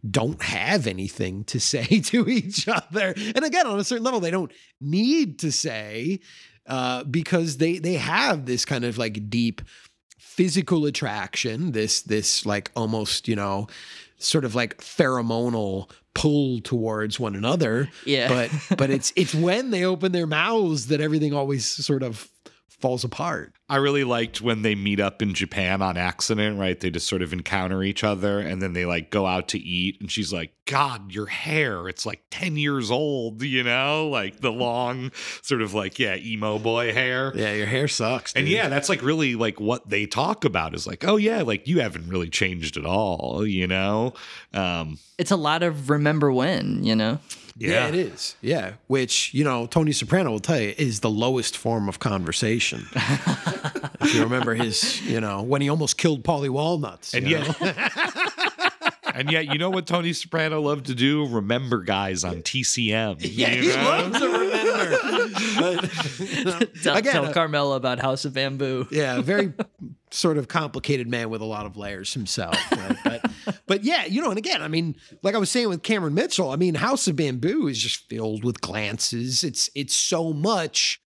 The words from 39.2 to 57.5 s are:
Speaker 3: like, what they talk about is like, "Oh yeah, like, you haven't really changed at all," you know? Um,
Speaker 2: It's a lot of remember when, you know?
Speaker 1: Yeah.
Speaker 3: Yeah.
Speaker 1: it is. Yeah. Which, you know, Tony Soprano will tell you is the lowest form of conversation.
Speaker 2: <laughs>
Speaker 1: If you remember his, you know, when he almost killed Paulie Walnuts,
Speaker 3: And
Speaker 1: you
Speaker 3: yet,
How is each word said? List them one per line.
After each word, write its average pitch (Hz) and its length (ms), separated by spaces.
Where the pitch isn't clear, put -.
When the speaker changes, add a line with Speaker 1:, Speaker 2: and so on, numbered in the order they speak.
Speaker 3:
like, 110 240
what 107 300
they 104 160
talk 160 400
about 82 300
is 82 100
like, - 220
"Oh 202 100
yeah, 214 240
like, 113 260
you 165 120
haven't 85 300
really 90 200
changed 85 480
at 76 80
all," 90 640
you 92 180
know? 101 480
Um, 85 460
Speaker 2:
It's 175 140
a 196 60
lot 156 260
of 147 260
remember 147 420
when, 127 520
you 110 120
know? 110 220
Speaker 1:
Yeah. 113 120
Speaker 3:
Yeah. 123 180
Speaker 1:
it 151 80
is. 147 460
Yeah. 104 320
Which, - 460
you 143 120
know, 123 200
Tony 151 280
Soprano 160 360
will 110 120
tell 160 180
you 104 180
is 120 220
the 113 100
lowest 117 480
form 113 300
of 95 120
conversation. 101 960
Speaker 2:
<laughs> - 40
Speaker 1:
If 147 120
you 110 100
remember 120 300
his, 113 480
you 117 180
know, 101 220
when 135 200
he 143 80
almost 156 280
killed 151 260
Paulie 143 260
Walnuts, 143 680
Speaker 3:
And 123 120
Speaker 1:
you 160 120
Speaker 3:
yet, 147 220